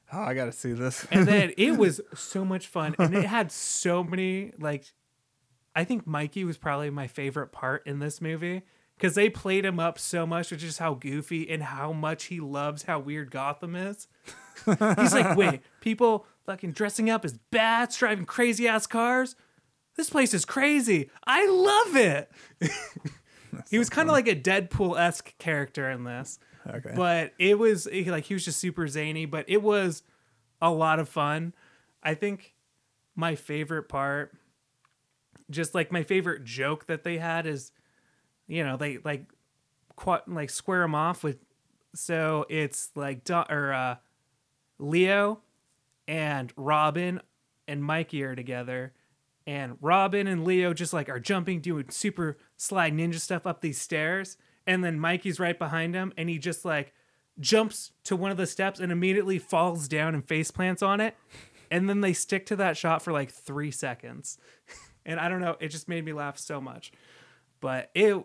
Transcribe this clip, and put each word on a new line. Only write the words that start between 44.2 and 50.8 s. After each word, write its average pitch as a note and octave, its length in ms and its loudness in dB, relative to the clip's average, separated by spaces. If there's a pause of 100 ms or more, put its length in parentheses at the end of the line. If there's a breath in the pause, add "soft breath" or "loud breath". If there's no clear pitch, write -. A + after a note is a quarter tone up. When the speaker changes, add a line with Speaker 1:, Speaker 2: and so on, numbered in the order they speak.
Speaker 2:
Leo F#3+ 640 2 (640)
and D3 480 -2
Robin D3+ 640 0 (480)
and C#3+ 160 -6
Mikey D#3 380 -4
are C3 120 -6
together, B2+ 600 -8 (520)
and C#3 360 -8
Robin G3 440 4
and F3 180 -2
Leo F3+ 280 2
just, E3 220 -4